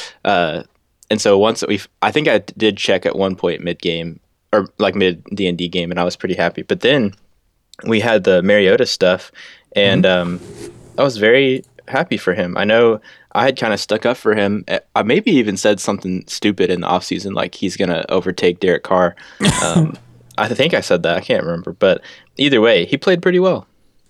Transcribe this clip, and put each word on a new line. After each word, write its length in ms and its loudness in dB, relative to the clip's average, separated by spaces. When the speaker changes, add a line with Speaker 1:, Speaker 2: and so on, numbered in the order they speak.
Speaker 1:
uh, 380 0
and 120 -2
so 160 4
once 220 2
that 100 -6
we, 120 -2
I 100 0
think 180 0
I 80 4
did 200 0
check 280 -2
at 120 -2
one 180 -2
point 260 -4
mid-game, 580 -6
or, 160 0
like, 160 0
mid 300 0
D 220 -4
and 100 -2
D 100 -4
game, 240 -4
and 80 -4
I 60 0
was 100 -4
pretty 200 -6
happy. 260 -2
But 180 -4
then 340 0
we 140 0
had 240 2
the 180 4
Mariota 440 4
stuff, 440 0
and, 300 4
Speaker 2:
Mm-hmm. 640 -2
Speaker 1:
um, 60 -18
I 60 2
was 140 0
very 480 2
happy 280 -2
for 160 -2
him. 240 -4
I 60 0
know 380 4
I 120 0
had 120 0
kinda 200 -2
stuck 280 -4
up 100 0
for 200 0
him. 280 0
I 80 0
maybe 280 0
even 260 2
said 240 2
something 460 -4
stupid 420 -2
in 120 -2
the 60 -6
offseason, 480 -4
like 200 -6
he's 200 -6
gonna 340 -2
overtake 520 0
Derek 220 0
Carr. 320 2
Speaker 2:
<laughs> 240 0
Speaker 1:
Um, 340 0
I 100 0
think 260 0
I 80 0
said 220 0
that. 140 0
I 40 -2
can't 220 -2
remember. 300 -6
But 280 2
either 240 2
way, 240 4
he 100 -2
played 260 0
pretty 180 2
well. 280 0